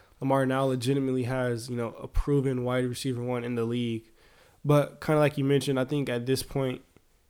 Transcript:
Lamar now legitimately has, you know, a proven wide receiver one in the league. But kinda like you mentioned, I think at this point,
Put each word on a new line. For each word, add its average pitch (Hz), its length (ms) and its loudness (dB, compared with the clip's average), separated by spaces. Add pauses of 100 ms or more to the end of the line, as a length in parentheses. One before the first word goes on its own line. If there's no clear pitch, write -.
(200)
Lamar 135 260 2
now 131 180 0
legitimately 131 600 0
has, 123 440 -2
you 123 80 -6
know, 117 240 -4
a 135 80 -10
proven 135 560 0
wide 127 220 0
receiver 123 360 -4
one 123 220 -4
in 120 120 -4
the 117 80 0
league. 117 400 -2 (600)
But 143 360 2
kinda 151 200 4
like 143 160 4
you 139 80 0
mentioned, 135 340 2
I 131 60 2
think 135 240 -2
at 120 180 -2
this 131 160 2
point, 131 400 -4 (480)